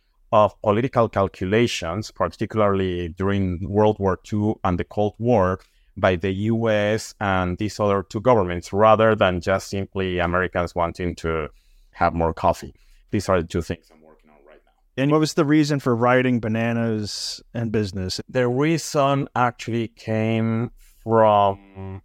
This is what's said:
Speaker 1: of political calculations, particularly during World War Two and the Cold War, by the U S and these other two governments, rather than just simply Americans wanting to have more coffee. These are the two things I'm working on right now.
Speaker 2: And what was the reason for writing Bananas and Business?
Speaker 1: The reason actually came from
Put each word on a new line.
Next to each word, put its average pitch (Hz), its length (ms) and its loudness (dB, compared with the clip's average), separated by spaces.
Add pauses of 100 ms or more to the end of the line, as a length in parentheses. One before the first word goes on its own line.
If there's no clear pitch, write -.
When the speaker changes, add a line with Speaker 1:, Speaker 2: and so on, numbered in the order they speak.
(300)
Speaker 1:
of 107 320 4
political 113 460 2
calculations, 98 1000 -2
particularly 95 1000 -2
during 95 560 -2
World 107 320 0
War 95 200 0
Two 107 460 -4
and 90 140 0
the 90 60 -6
Cold 104 340 -4
War, 101 420 2 (380)
by 95 180 2
the 95 160 -2
U 113 380 0
S 107 500 -2
and 92 380 0
these 107 200 -6
other 101 240 0
two 107 180 -10
governments, 92 520 0
rather 110 420 6
than 92 280 0
just 95 260 -2
simply 95 500 -4
Americans 87 560 -2
wanting 85 420 -4
to 80 340 -4 (420)
have 87 220 0
more 82 180 0
coffee. 85 420 -2 (360)
These 107 180 -2
are 92 140 2
the 82 60 -10
two 90 120 -4
things 80 320 -10
I'm 78 80 -20
working 78 300 -20
on 76 60 -20 (120)
right 76 160 -20
now. - 80 -20 (240)
Speaker 2:
And 135 140 0
what 156 100 4
was 156 140 0
the 170 100 2
reason 147 360 2
for 127 140 0
writing 123 460 2
Bananas 113 1000 -4 (100)
and 117 180 -6
Business? 95 560 -4
Speaker 1:
The 127 220 0
reason 143 880 0
actually 117 520 -2
came 113 840 -2 (340)
from 98 1000 2